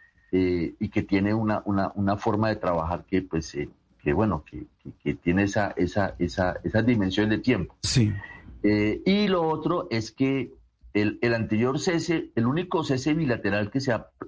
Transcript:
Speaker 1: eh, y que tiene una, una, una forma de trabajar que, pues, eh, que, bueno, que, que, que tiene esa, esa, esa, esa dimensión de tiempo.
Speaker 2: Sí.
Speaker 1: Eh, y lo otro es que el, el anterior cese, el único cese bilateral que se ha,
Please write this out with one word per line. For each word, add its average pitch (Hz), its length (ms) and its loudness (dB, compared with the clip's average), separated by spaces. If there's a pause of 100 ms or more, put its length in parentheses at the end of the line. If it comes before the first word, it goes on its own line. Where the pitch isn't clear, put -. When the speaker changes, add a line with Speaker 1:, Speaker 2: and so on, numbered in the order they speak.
(320)
Speaker 1:
eh, 90 480 0
y 104 100 -4
que 104 120 -2
tiene 101 320 0
una, 107 320 0
una, 98 300 0
una 98 200 0
forma 110 340 0
de 107 80 0
trabajar 85 520 -2
que, 92 140 0
pues, 80 320 -6
eh, 71 140 -6 (320)
que, 73 120 0
bueno, 90 360 0
que, - 160 -14 (160)
que, 71 100 -14 (120)
que 73 120 -2
tiene 92 280 2
esa, 101 340 0
esa, 92 420 0
esa, 90 440 -2
esa 107 180 0
dimensión 107 480 2
de 107 100 0
tiempo. 104 440 0
Speaker 2:
Sí. 104 300 2 (480)
Speaker 1:
Eh, 104 440 2
y 202 220 4
lo 175 200 2
otro 156 420 0
es 113 220 -4
que 135 420 0 (400)
el, 104 280 2
el 120 120 4
anterior 113 460 2
cese, 165 560 0
el 117 100 2
único 156 380 0
cese 135 300 0
bilateral 107 580 0
que 135 100 -2
se 127 100 0
ha, - 160 -2 (200)